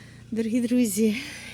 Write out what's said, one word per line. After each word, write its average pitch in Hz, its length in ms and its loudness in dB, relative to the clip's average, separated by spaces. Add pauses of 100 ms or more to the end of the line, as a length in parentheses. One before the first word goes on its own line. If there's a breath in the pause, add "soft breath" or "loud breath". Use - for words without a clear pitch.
(300 loud breath)
Дорогі 226 300 0
друзі, 220 560 2 (380 loud breath)